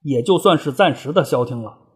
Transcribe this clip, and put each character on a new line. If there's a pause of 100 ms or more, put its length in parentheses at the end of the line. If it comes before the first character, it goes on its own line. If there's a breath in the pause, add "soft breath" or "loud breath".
也
就
算
是
暂
时
的
消
停
了。 (180)